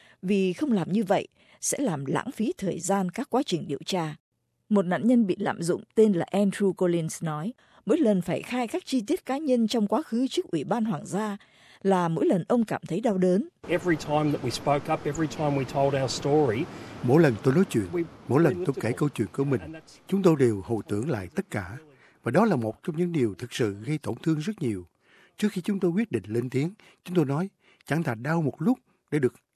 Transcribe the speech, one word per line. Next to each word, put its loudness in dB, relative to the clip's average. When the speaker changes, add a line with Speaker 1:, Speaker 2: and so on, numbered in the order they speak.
Speaker 1:
vì 2
không -2
làm 0
như 2
vậy 0
sẽ -2
làm -2
lãng -2
phí -2
thời -4
gian 0
các -8
quá 2
trình -4
điều -4
tra. -4
Một 4
nạn 0
nhân 6
bị 0
lạm -4
dụng -2
tên 6
là 0
Andrew 2
Collins -2
nói, -6
mỗi 4
lần 4
phải -4
khai -4
các -6
chi -2
tiết -4
cá -4
nhân 2
trong 0
quá 0
khứ -2
trước -4
Ủy -2
ban -2
Hoàng -4
gia -4
là 2
mỗi 0
lần 2
ông 4
cảm -6
thấy -4
đau 0
đớn. 2
Speaker 2:
Every 0
time 0
that -4
we -2
spoke 0
up, -2
every -2
time -2
we 0
told 0
our 0
story, 2
Speaker 3:
Mỗi 6
lần 6
tôi 4
nói 4
chuyện, 0
Speaker 2:
we, -2
Speaker 3:
mỗi 4
lần 4
Speaker 2:
we -6
Speaker 3:
tôi 0
kể -10
Speaker 2:
looked 0
at -6
Speaker 3:
câu 0
chuyện -4
của -2
mình, -2
Speaker 2:
and -12
that's -20
Speaker 3:
chúng 0
tôi 6
đều 2
hồi -4
tưởng -2
lại -6
tất -6
cả. -8
Và -4
đó 4
là 2
một -4
trong -6
những 0
điều 0
thực -12
sự -2
gây -4
tổn -6
thương 0
rất -6
nhiều. -4
Trước 0
khi -6
chúng -4
tôi 2
quyết -2
định -2
lên -4
tiếng, -2
chúng -4
tôi 4
nói, -2
"Chẳng 0
thà -2
đau -2
một 0
lúc 2
để 0
được 2